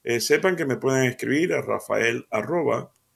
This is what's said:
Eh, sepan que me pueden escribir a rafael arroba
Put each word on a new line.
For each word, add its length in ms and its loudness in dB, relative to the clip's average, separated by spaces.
Eh, 160 0
sepan 340 2
que 100 -2
me 120 0
pueden 340 2
escribir 440 0
a 60 0
rafael 680 -2
arroba 640 -2